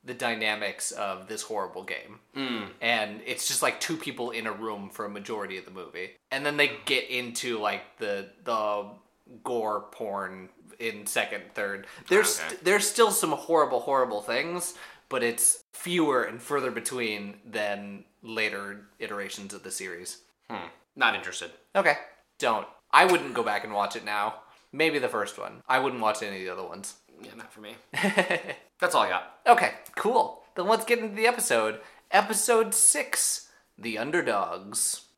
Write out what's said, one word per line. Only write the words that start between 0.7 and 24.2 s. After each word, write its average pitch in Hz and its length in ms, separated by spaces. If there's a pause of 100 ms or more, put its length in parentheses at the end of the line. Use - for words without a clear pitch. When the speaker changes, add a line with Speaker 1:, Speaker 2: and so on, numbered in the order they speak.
Speaker 1:
of 95 380
this 107 140
horrible 95 420
game. 95 340 (180)
Speaker 2:
Mm. 120 320 (120)
Speaker 1:
And 107 460
it's 123 220
just, 135 140
like, 135 180
two 165 160
people 120 360
in 113 140
a 107 60
room 104 380
for 110 140
a 101 40
majority 101 480
of 92 80
the - 60
movie. 90 400 (200)
And 139 140
then 147 120
they 143 160 (120)
get 131 260
into, 120 480
like, 101 240 (160)
the, 101 300 (160)
the 107 420 (580)
gore 107 380 (100)
porn 95 560 (320)
in 104 260
second, 104 360 (120)
third. 98 320 (220)
There's - 320
Speaker 2:
Okay. 160 100
Speaker 1:
st-, 156 140
there's 196 260
still 220 220
some 170 200
horrible, 143 480
horrible 123 420
things, 165 520 (340)
but 127 140
it's - 400 (100)
fewer 151 520
and 113 180
further 131 300
between 110 720
than 101 600 (180)
later 104 640 (120)
iterations 101 560
of 92 80
the 95 80
series. 90 480 (320)
Speaker 2:
Hmm. 92 160 (320)
Not 117 160
interested. 90 360 (240)
Speaker 1:
Okay. 160 200 (440)
Don't. 113 280 (240)
I 160 140
wouldn't 165 300
go 120 80
back 104 220
and 107 100
watch 101 220
it 101 80
now. 104 320 (360)